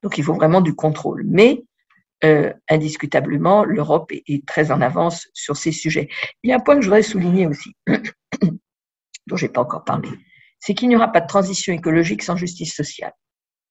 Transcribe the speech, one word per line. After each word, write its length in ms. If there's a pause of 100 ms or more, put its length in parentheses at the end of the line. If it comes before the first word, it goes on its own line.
Donc, 160
il 60
faut 100
vraiment 260
du 140
contrôle. 520
Mais, 380 (580)
euh, 300 (160)
indiscutablement, 960
l'Europe 480
est, 160
est 180
très 240
en 100
avance 540
sur 220
ces 160
sujets. 360 (360)
Il 60
y 20
a 40
un 40
point 160
que 60
je 40
voudrais 160
souligner 460
aussi, 260 (120)
<clears throat> 1400
dont 100
j'ai 120
pas 140
encore 200
parlé, 260 (520)
c'est 140
qu'il 140
n'y 80
aura 120
pas 120
de 60
transition 460
écologique 500
sans 140
justice 380
sociale. 400 (560)